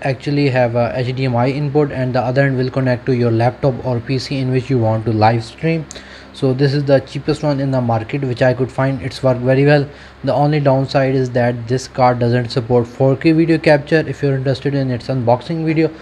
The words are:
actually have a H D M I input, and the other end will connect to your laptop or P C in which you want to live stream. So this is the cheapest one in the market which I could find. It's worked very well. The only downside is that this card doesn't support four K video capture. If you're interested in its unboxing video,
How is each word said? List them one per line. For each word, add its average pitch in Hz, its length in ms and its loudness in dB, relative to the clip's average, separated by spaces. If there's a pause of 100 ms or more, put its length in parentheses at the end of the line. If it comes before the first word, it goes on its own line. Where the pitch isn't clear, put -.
actually 143 480 -2
have 123 260 2
a 120 180 0
H 127 220 -4
D 131 80 -2
M 127 100 0
I 120 140 2
input, 143 420 0
and 127 240 -4
the 127 60 0
other 127 220 0
end 135 160 2
will 131 120 0
connect 127 360 -2
to 135 60 2
your 120 180 2
laptop 120 540 0
or 127 140 -2
P 131 200 -4
C 135 200 -6
in 127 140 -2
which 127 160 -2
you 131 100 2
want 110 280 0
to 120 60 0
live 113 300 2
stream. 160 440 -4 (480)
So 135 180 0
this 135 220 2
is 147 100 0
the 135 160 4
cheapest - 420 -6
one 147 160 0
in 135 140 -2
the 131 80 0
market 117 420 -2
which 127 200 -2
I 127 120 4
could 127 160 -4
find. 135 320 -2
It's - 220 -10
worked 127 160 2
very 131 240 2
well. 143 240 4 (340)
The 139 100 -2
only 147 280 2
downside 135 560 2
is 127 140 0
that 120 360 0
this 127 220 -4
card 123 320 2
doesn't 120 300 0
support 120 360 0
four 135 300 2
K 160 160 2
video 160 260 2
capture. 151 480 2
If 143 160 -8
you're 139 140 0
interested 135 380 -2
in 135 180 -2
its 120 160 -6
unboxing 131 560 0
video, 156 260 2 (120)